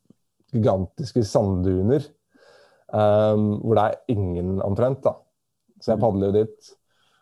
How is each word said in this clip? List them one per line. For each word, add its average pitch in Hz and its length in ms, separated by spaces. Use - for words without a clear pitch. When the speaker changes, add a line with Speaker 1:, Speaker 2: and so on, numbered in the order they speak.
Speaker 1:
gigantiske 110 720
sandduner, 95 800
ehm, 107 540
hvor 113 100
det 104 140
er - 260
ingen 92 480
omtrent, 110 400
da. - 140
Så - 120
jeg 110 60
Speaker 2:
Mm. 110 60
Speaker 1:
padler 98 220
jo 101 60
dit, - 440